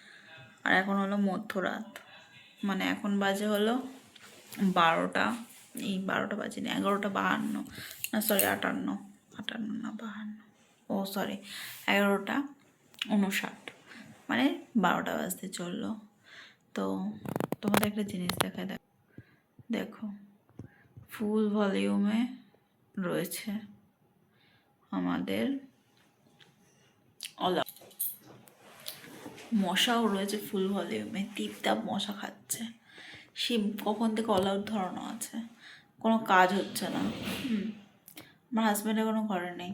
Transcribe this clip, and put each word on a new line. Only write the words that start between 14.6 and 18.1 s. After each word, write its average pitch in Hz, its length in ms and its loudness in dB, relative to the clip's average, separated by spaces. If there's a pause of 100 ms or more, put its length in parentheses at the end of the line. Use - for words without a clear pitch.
বারোটা 175 400 4
বাজতে 185 320 -4
চললো। 185 460 -6 (800)
তো 190 380 -2 (500)
তোমাদের 208 260 4
একটা 208 160 -2
জিনিস 180 360 -2